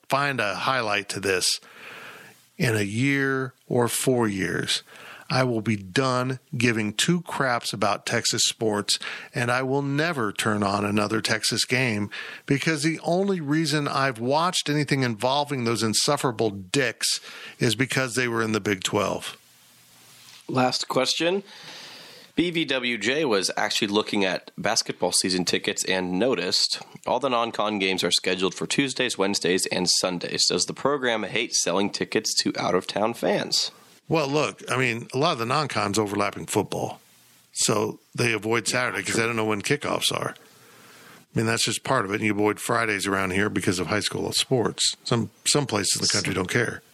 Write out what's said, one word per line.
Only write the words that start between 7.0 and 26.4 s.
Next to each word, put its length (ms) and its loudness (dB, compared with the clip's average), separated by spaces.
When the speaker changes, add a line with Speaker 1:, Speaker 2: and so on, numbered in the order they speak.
Speaker 1:
craps 500 -2
about 360 0
Texas 380 0
sports, 520 0
and 160 0
I 100 2
will 220 0
never 480 0
turn 320 0
on 200 2
another 380 2
Texas 440 0
game 440 0
because 340 0
the 220 0
only 360 0
reason 480 0
I've 320 0
watched 500 0
anything 340 2
involving 600 0
those 200 2
insufferable 680 2
dicks 680 -2
is 160 2
because 400 0
they 120 2
were 140 0
in 120 0
the 60 2
Big 240 0
twelve. 540 -2
Speaker 2:
Last 400 0
question. 560 0
B 160 2
V 140 0
W 320 0
J 280 0
was 320 2
actually 320 0
looking 360 2
at 320 -2
basketball 540 0
season 340 0
tickets 380 -2
and 340 0
noticed 640 0